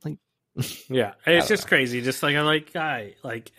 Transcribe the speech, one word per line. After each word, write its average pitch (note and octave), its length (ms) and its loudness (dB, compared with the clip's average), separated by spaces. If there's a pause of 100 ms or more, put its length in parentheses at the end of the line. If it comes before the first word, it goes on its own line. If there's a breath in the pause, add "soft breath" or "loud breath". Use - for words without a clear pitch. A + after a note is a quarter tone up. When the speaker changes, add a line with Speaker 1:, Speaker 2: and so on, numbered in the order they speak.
Speaker 1:
like, D3+ 140 -10 (380)
<laughs> - 320 -10
Speaker 2:
Yeah, A#2+ 240 0 (120)
Speaker 1:
I D#3 80 2
Speaker 2:
it's E3+ 160 6
Speaker 1:
don't G#3+ 80 2
Speaker 2:
just - 100 -6
Speaker 1:
know. - 20 -14
Speaker 2:
crazy. B2 340 2
Just B2+ 200 -2
like, D3 140 0
I'm D3+ 100 0
like, D3+ 260 0
"Guy," C3+ 500 -6
like, A#2 360 -10